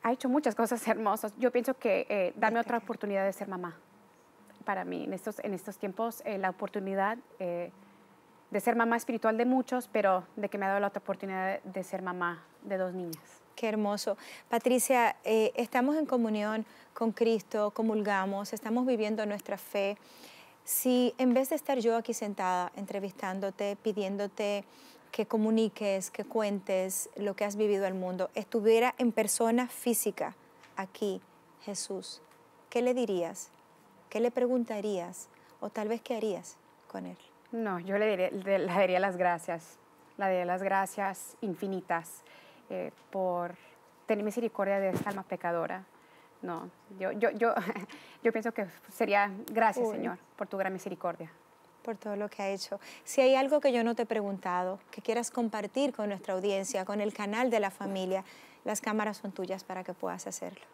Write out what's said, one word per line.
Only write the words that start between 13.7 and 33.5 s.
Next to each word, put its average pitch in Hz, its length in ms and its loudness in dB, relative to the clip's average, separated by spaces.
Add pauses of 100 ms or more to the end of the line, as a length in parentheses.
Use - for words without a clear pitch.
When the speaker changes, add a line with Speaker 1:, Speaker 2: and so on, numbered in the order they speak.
Speaker 2:
Patricia, 240 760 4
eh, 220 300 4
estamos 254 420 2
en 311 100 2
comunión 220 600 0 (260)
con 226 200 0
Cristo, 214 580 2
comulgamos, 202 840 0
estamos 226 340 -2
viviendo 220 400 0
nuestra 202 320 -4
fe. 202 380 -2 (680)
Si 247 540 4
en 254 160 4
vez 262 160 2
de 320 60 0
estar 277 220 0
yo 226 180 2
aquí 233 180 -2
sentada 185 640 -2
entrevistándote, 196 1080 -4
pidiéndote 202 800 -2 (480)
que 220 140 -2
comuniques, 214 840 2
que - 140 -8
cuentes 196 920 -2
lo 202 200 -2
que 214 80 0
has 202 120 -4
vivido 202 300 2
al 190 80 -2
mundo, 185 400 -2
estuviera 226 640 4
en 240 140 4
persona 233 560 2
física - 680 -2 (420)
aquí, 190 440 -4 (420)
Jesús, - 600 -8 (480)
¿qué 240 120 0
le 247 120 4
dirías? 196 560 -2 (600)